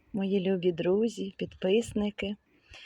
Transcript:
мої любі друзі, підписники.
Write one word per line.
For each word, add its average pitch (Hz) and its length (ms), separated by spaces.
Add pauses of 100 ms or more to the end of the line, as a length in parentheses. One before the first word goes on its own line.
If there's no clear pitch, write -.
(120)
мої 196 280
любі 180 320
друзі, 190 640
підписники. 208 960 (500)